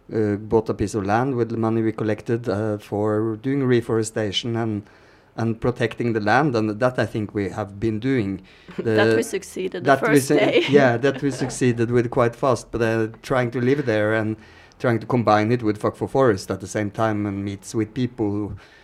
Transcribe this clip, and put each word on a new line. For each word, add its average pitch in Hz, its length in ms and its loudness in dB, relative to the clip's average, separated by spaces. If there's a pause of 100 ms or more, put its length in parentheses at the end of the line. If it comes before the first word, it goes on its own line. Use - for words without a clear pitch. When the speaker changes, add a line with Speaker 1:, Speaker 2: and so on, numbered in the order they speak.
(140)
Speaker 1:
uh, 107 240 0
bought 110 320 0
a 113 40 -2
piece 104 220 -4
of 95 100 -2
land 123 300 0
with 117 140 -2
the 113 80 -6
money 113 240 0
we 110 100 0
collected, 113 560 -4
uh, 104 300 -2
for 107 640 -2
doing 135 240 0
reforestation 113 880 0
and, 110 280 -2 (520)
and 113 240 -2
protecting 120 540 -2
the 110 80 0
land, 120 340 4
and 107 240 0
that 127 180 0
I 117 80 0
think 107 280 -4
we 98 160 -2
have 98 280 -8
been 110 220 -2
doing. 107 420 -2 (180)
Speaker 2:
<laughs> - 180 -20
That 208 320 2
Speaker 1:
The - 80 4
Speaker 2:
we 240 60 0
succeeded 185 600 -8
the 139 120 4
Speaker 1:
that 135 60 2
we 247 60 0
Speaker 2:
first 139 220 4
Speaker 1:
su-, 151 80 4
Speaker 2:
day. 226 280 2
<laughs> - 40 -4
Speaker 1:
yeah, 135 260 6
that 135 260 0
we 143 100 0
succeeded 123 600 0
with 120 180 2
quite 120 240 2
fast, 123 380 -2
but, 117 100 -4
uh, 113 260 2 (140)
trying 123 300 -2
to 127 80 -4
live 131 260 2
there 107 280 2
and 110 240 0 (420)
trying 117 200 0
to 110 60 -12
combine 110 460 2
it 123 100 0
with 107 160 0
Fuck 110 200 -2
for 101 100 -4
Forest 123 440 2
at 92 100 -6
the 95 60 -10
same 107 220 -2
time 107 360 -2
and 98 180 -4
meet 101 220 -8
sweet 107 280 -4
people. 104 600 -2 (300)